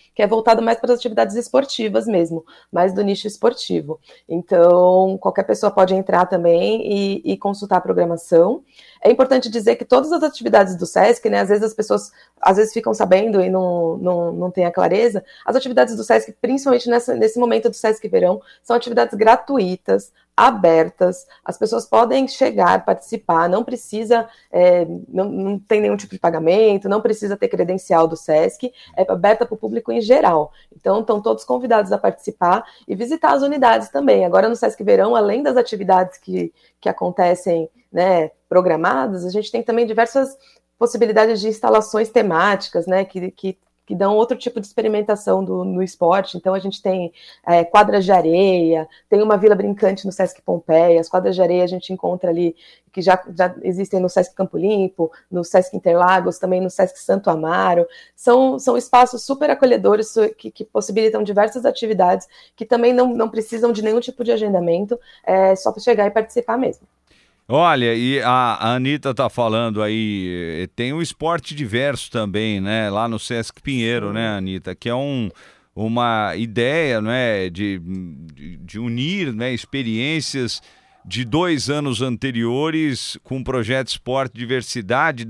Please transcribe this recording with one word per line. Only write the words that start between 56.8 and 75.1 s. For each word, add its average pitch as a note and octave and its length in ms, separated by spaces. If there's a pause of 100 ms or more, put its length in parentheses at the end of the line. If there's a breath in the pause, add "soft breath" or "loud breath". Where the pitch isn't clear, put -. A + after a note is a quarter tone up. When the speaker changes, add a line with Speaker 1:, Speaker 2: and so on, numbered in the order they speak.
Speaker 1:
Santo G3 320
Amaro. E3+ 560 (280 loud breath)
São, C4 440
são A#3+ 180
espaços B3 460
super C#4 260
acolhedores A3 600
su-, A3 260
que, - 160
que - 120
possibilitam G#3+ 600
diversas G#3 420
atividades F#3+ 640 (280 soft breath)
que A3 100
também A#3+ 280
não, B3 200
não A3+ 160
precisam A3+ 420
de G#3+ 120
nenhum A3 160
tipo A#3+ 240
de A#3 80
agendamento, G#3 680 (240 soft breath)
é F#3+ 320
só - 240
chegar G#3+ 260
e G#3 60
participar A3+ 460
mesmo. - 300 (640)
Speaker 2:
Olha, C3+ 440
e B2+ 260
a, A#2 80
a A#2+ 460
Anitta C#3 360
tá A#2+ 160
falando A2 540
aí, F#2 800
eh, F#2 140
tem B2 180
o E3 80
esporte D3+ 540
diverso B2+ 560
também, G#2+ 500
né? G#2 300
Lá A2 160
no A2+ 100
Sesc - 420
Pinheiro, A#2 500
Speaker 1:
Sim. G2+ 40
Speaker 2:
né, A2 240
Anitta? F#2+ 380
Que - 120
é A#2+ 60
um, C3 380 (440 soft breath)